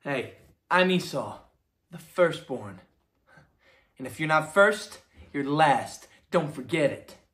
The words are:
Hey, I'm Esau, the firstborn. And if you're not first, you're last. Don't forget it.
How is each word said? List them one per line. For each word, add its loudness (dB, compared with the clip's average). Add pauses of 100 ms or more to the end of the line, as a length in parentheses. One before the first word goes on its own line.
Hey, -6 (360)
I'm 4
Esau, -4 (500)
the -20
firstborn. -4 (1160)
And -12
if -14
you're -2
not 0
first, 4 (320)
you're -4
last. 0 (240)
Don't 0
forget 0
it. -16 (180)